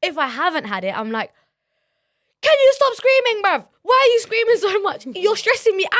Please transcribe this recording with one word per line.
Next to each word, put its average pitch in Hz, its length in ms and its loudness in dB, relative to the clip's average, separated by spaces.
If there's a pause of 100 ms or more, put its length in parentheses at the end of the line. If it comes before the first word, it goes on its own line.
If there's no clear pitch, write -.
If 330 160 -4
I 294 100 -2
haven't 294 380 -4
had 202 180 -8
it, 190 140 -6
I'm 220 140 -8
like, 220 220 -6 (1080)
Can 622 120 2 (120)
you 539 80 8
stop 539 200 2
screaming, 480 500 0
bruv? 339 240 0 (140)
Why 508 260 2
are 466 60 6
you 466 80 4
screaming 453 360 0
so 381 240 0
much? - 260 -6
You're 370 280 -2
stressing 453 400 0
me 381 120 -2 (120)